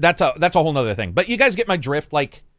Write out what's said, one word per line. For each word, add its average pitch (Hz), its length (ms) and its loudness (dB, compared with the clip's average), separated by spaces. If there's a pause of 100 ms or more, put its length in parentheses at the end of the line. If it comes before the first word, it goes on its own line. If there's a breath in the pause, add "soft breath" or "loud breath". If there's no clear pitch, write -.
that's 170 220 2
a, 135 160 2
that's 175 180 0
a 165 60 6
whole 156 100 0
nother 120 220 0
thing. 95 180 -4
But 180 160 0
you 233 80 -2
guys 247 180 2
get 208 140 -4
my 190 80 0
drift. 147 380 -4
Like, 143 280 -2 (160)